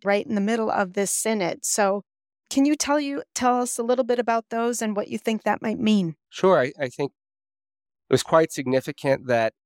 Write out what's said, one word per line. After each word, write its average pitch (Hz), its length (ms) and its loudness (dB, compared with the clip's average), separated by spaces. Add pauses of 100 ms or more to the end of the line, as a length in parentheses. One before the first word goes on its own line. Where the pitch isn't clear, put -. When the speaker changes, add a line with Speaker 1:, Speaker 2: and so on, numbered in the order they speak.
Speaker 1:
right 202 220 0
in 226 100 -4
the 202 60 2
middle 220 300 0
of 185 220 -2
this 196 180 0
synod. 208 520 -2
So 202 400 0 (460)
can 269 160 4
you 294 100 2
tell 294 240 0
you, 277 240 -4 (100)
tell 247 280 2
us 247 160 -4
a 240 60 -4
little 247 200 2
bit 240 160 0
about 226 300 -2
those 233 320 -2
and 214 120 -2
what 202 140 -2
you 233 100 -6
think 220 260 -4
that 208 180 -2
might 214 180 -4
mean? 196 360 2 (140)
Speaker 2:
Sure. 185 300 4
I, 131 180 0
I 139 120 -4
think 139 240 -6 (960)
it - 40 4
was 131 100 2
quite 160 280 4
significant 135 760 -2
that 117 260 0 (120)